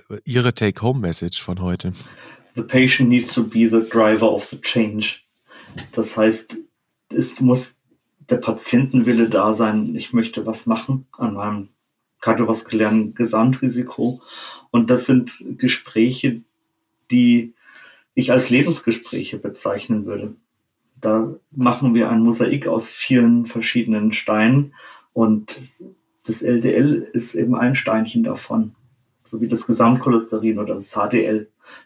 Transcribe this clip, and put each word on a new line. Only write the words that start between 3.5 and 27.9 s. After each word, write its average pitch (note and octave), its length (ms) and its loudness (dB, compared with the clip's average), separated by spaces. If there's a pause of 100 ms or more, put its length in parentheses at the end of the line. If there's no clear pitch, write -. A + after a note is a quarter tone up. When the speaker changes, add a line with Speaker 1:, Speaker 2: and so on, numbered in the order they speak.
Speaker 2:
the A2+ 180 2
driver G#2+ 440 4
of - 140 -4
the - 140 -16
change. G#2+ 600 -2 (720)
Das - 240 -6
heißt, A2 400 0 (580)
es - 260 -2
muss B2+ 360 2 (540)
der B2 80 2
Patientenwille A#2 920 2
da G#2+ 260 2
sein, G#2+ 400 0
ich - 180 -8
möchte A2+ 340 -2
was A2 200 -8
machen C3 460 -2
an A2 220 -6
meinem G2+ 340 -6 (580)
kardiovaskulären A2 880 0
Gesamtrisiko. A#2+ 1040 0 (520)
Und A#2 180 2
das B2 160 2
sind B2+ 260 2 (260)
Gespräche, A#2+ 840 0 (720)
die A#2+ 420 4 (600)
ich A#2+ 180 0
als A#2+ 180 4
Lebensgespräche - 880 -2
bezeichnen - 680 -6
würde. G2+ 280 -8 (680)
Da A2 340 0 (180)
machen B2 420 2
wir A2+ 160 2
ein A2+ 120 2
Mosaik A#2 440 0
aus - 240 -2
vielen A#2+ 560 2
verschiedenen A2 640 -2
Steinen A#2 640 0 (380)
und G#2+ 440 0 (680)
das - 180 -6
L A#2+ 180 2
D - 140 2
L D3 380 2
ist - 240 -6
eben A#2+ 180 0
ein B2 220 0
Steinchen A2 480 -2